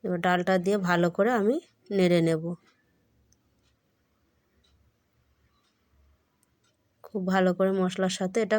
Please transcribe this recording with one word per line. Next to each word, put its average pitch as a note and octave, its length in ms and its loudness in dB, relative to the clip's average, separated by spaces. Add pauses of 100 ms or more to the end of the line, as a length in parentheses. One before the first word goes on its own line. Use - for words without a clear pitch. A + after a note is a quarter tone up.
এবার F3+ 180 -4
ডালটা F3+ 360 2
দিয়ে F#3+ 220 -2
ভালো F3 300 2
করে G3+ 240 0
আমি A3 220 0 (340)
নেড়ে F3+ 320 2
নেব, E3 220 0 (4000)
খুব - 240 -8
ভালো F#3 260 2
করে F#3+ 200 0
মশলার F#3 440 -2
সাথে F#3+ 240 -4
এটা G#3+ 180 0